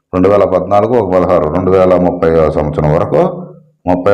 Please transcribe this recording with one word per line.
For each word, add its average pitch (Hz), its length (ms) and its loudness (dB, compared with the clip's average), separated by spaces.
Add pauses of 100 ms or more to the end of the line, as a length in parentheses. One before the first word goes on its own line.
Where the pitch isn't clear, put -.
(140)
రెండు 92 140 2
వేల 101 160 2
పద్నాలుగు 101 500 0
ఒక 107 200 0
పదహారు, 87 400 0
రెండు 92 160 -2
వేల 92 240 4
ముప్పై 87 360 0 (200)
సంవత్సరం 76 440 -2
వరకు, 110 260 0 (680)
ముప్పై 90 280 0